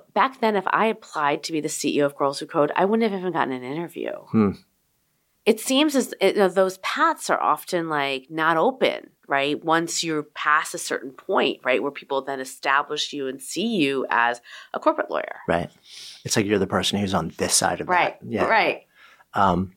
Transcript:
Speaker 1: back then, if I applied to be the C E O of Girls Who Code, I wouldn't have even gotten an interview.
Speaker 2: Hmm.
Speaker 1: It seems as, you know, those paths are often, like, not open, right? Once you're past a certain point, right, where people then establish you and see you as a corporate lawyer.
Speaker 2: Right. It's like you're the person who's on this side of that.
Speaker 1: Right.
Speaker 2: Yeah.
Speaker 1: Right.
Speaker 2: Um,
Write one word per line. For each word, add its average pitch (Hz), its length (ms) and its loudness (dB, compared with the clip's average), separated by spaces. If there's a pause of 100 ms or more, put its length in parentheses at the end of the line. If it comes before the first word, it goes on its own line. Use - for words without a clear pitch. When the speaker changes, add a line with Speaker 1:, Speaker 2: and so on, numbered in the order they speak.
(140)
Speaker 1:
back 262 260 0
then, 220 180 2
if 190 100 -2
I 185 180 2
applied 151 580 -2
to - 100 -10
be 156 80 0
the 156 80 -6
C 127 280 -2
E 143 40 4
O 143 40 4
of 143 100 -2
Girls 139 240 0
Who 151 60 -8
Code, 147 320 2
I 180 80 4
wouldn't 226 240 2
have 196 100 -4
even 180 140 -4
gotten 135 200 0
an 127 100 -8
interview. 135 480 -8 (200)
Speaker 2:
Hmm. 104 200 4 (920)
Speaker 1:
It 208 140 4
seems 277 360 2
as, - 260 0
you 190 120 4
know, 196 160 4
those 185 300 2
paths 302 500 -2
are 160 120 4
often, 165 460 -2
like, 139 440 -2
not 160 260 2
open, 202 540 0 (160)
right? 139 360 0
Once 165 400 0
you're 156 200 -2
past 151 500 -2
a 170 60 -10
certain - 320 -6
point, - 520 -2
right, 127 200 2
where 139 80 -2
people 135 320 -4
then 135 180 -6
establish 147 720 -2
you 139 140 -6
and 131 140 -8
see 196 260 -4 (100)
you 139 320 0
as 120 320 2 (320)
a - 60 -6
corporate - 320 0
lawyer. - 260 -6 (100)
Speaker 2:
Right. 85 220 0 (560)
It's - 100 -4
like 101 120 2
you're 104 120 2
the 95 80 2
person 104 320 0
who's 98 140 -2
on 82 240 -2
this 92 160 0
side 87 260 2
of 165 80 -6
that. 185 60 0
Speaker 1:
Right. 165 240 2 (100)
Speaker 2:
Yeah. 110 180 0
Speaker 1:
Right. 190 360 2 (540)
Speaker 2:
Um, 95 420 2